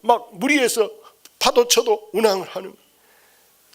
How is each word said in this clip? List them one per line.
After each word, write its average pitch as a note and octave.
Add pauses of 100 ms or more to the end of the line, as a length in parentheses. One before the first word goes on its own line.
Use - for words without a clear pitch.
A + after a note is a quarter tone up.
막 A#3
무리해서 A#3 (480)
파도 A#3+
쳐도 A#3
운항을 F#3+
하는 F#3+
거예요. - (880)